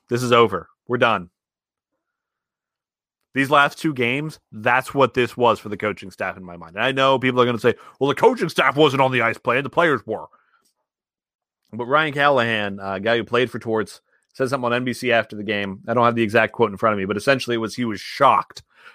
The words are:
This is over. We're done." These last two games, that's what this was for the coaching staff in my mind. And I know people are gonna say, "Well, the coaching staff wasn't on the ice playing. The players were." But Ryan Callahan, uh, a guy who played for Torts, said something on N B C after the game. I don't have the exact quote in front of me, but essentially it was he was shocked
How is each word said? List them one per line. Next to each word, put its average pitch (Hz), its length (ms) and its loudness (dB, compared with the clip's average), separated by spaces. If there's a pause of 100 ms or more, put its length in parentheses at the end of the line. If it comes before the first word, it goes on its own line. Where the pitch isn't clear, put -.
This 120 140 -2
is 120 100 0
over. 113 360 2 (200)
We're 123 100 -4
done." 107 320 0 (2000)
These 135 160 0
last 143 280 4
two 160 140 -2
games, 135 460 -4 (140)
that's 123 420 -2
what 131 200 2
this 123 220 -2
was 117 220 2
for - 100 -14
the 104 80 -10
coaching 101 340 -6
staff 92 260 -10
in 95 80 -20
my 87 120 -18
mind. 85 200 -18
And 107 80 -4
I 135 80 0
know 135 260 2
people 127 220 0
are 120 60 6
gonna 120 120 -2
say, 113 160 2 (240)
"Well, 135 100 0
the 139 60 0
coaching 226 340 2
staff 139 280 0
wasn't 139 260 4
on 131 100 2
the 123 100 0
ice 113 160 0
playing. 123 240 -2
The 131 80 -8
players 135 360 0
were." 92 200 -8 (1500)
But 117 140 -10
Ryan 147 280 0
Callahan, 117 640 2
uh, 98 140 -6
a 95 60 -6
guy 113 160 0
who 113 80 -2
played 120 260 0
for 127 80 -12
Torts, 110 420 -6 (320)
said 131 160 -4
something 127 180 -4
on 117 60 0
N 123 120 -2
B 127 80 -4
C 120 200 -2
after 110 240 0
the 104 80 -10
game. 101 420 -6
I 117 80 -4
don't 120 100 2
have 117 120 2
the 117 60 0
exact 110 320 0
quote 113 160 2
in 98 60 -12
front 110 180 0
of 101 40 -6
me, 95 60 -4
but 101 120 -2
essentially 123 380 0
it 113 40 -4
was 110 160 -6
he 127 100 -6
was 107 160 -8
shocked - 600 0 (320)